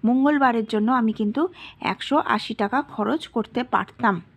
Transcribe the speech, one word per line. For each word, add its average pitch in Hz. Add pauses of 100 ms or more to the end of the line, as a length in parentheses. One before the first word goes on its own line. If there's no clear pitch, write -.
মঙ্গলবারের 262
জন্য 214 (120)
আমি 220
কিন্তু 220 (500)
একশো - (200)
আশি 220
টাকা 208 (160)
খরচ 214 (120)
করতে 233 (140)
পারতাম। 196 (200)